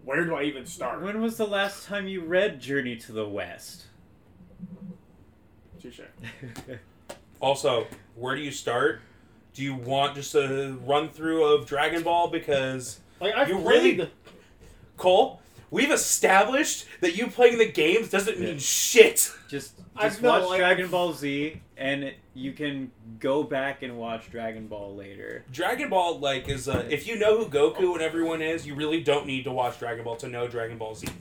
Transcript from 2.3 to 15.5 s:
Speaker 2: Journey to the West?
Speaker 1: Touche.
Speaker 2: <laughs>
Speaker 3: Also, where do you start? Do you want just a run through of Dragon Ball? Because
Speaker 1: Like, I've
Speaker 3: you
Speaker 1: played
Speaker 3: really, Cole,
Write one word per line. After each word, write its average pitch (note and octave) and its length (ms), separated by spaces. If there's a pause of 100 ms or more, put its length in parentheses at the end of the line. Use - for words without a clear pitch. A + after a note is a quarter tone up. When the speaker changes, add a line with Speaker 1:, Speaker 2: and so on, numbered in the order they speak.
Speaker 2:
Journey B2 360
to A2+ 160
the G#2+ 140
West? F#2+ 600 (1900)
Speaker 1:
Touche. - 260
Speaker 2:
<laughs> - 40 (1300)
Speaker 3:
Also, C3+ 480 (260)
where B2+ 220
do D3+ 40
you C#3+ 120
start? B2+ 480 (520)
Do C3+ 120
you C3+ 100
want C3+ 400
just C#3 220
a C3+ 400 (100)
run D3 220
through D#3+ 340
of D3 240
Dragon D#3 380
Ball? E3+ 240
Because C3+ 720 (200)
Speaker 1:
Like, G3 140
I've C#4 140
Speaker 3:
you F#3+ 100
Speaker 1:
played E4 400
Speaker 3:
really, D#3+ 120 (840)
Cole, G3 460 (260)